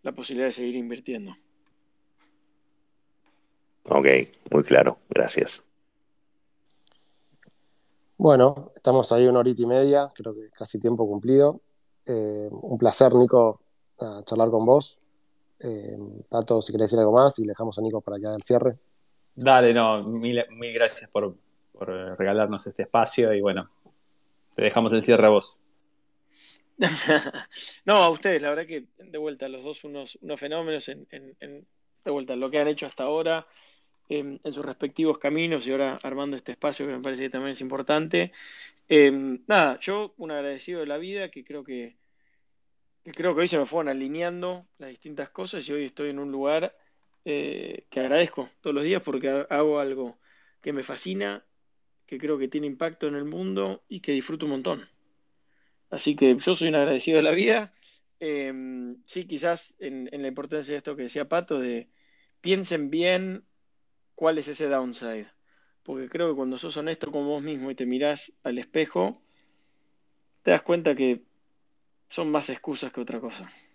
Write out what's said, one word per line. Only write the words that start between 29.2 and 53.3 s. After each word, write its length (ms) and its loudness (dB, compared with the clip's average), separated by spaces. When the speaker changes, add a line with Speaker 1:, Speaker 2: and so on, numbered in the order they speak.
Speaker 1:
los 160 -14
dos 200 -14
unos, 380 -16
unos 180 -10
fenómenos 500 -6
en, 220 -18
en, 280 -20
en, 280 -20
de 80 -6
vuelta, 240 -4
lo 140 -4
que 100 0
han 80 2
hecho 180 -4
hasta 180 -10
ahora, 420 -2
em, 360 -8
en 100 -10
sus 120 -10
respectivos 540 -2
caminos, 480 -2
y 40 -4
ahora 300 -2
armando 360 -8
este 160 -14
espacio 340 -6
que 60 -6
me 80 -8
parece 220 -8
que 60 -6
también 220 -8
es 100 -12
importante. 720 -2
Em, 580 6
nada, 360 4
yo 360 -6
un 140 -12
agradecido 480 -8
de 80 -6
la 100 -6
vida, 320 -10
que 140 -18
creo 200 -16
que, 340 -12
que 80 -20
creo 240 -2
que 60 0
hoy 60 2
se 120 0
me 80 0
fueron 200 -2
alineando 800 -6
las 100 -18
distintas 400 -14
cosas, 400 -12
y 40 -6
hoy 120 -6
estoy 240 -8
en 80 -8
un 140 -10
lugar, 440 -2
eh, 680 -8
que 80 -6
agradezco 500 0
todos 120 -6
los 100 -2
días 200 -2
porque 260 -4
ha-, 200 -4
hago 300 0
algo 380 -6
que 120 -8
me 80 -6
fascina, 640 -8
que 100 -12
creo 220 -4
que 80 -4
tiene 180 -6
impacto 420 -6
en 60 -6
el 120 -8
mundo 640 -6